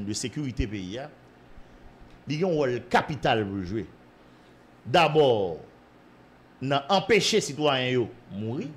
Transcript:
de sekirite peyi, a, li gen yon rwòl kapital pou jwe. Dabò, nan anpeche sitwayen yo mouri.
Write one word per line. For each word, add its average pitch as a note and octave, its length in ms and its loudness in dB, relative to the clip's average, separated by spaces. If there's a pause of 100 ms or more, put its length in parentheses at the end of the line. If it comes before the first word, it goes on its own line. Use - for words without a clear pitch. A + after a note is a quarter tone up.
de G2+ 100 -2
sekirite C3 520 -4
peyi, G2 280 -6
a, C#3+ 120 -10 (1160)
li D3+ 140 -4
gen F#3+ 80 2
yon E3 100 2
rwòl B2 220 2 (100)
kapital C3+ 560 2
pou G2 160 -4
jwe. F2+ 240 -4 (960)
Dabò, D3+ 460 4 (1300)
nan C#3 280 -2
anpeche G3 560 2
sitwayen C3+ 540 0
yo G#2+ 80 0 (260)
mouri. A#2 440 -6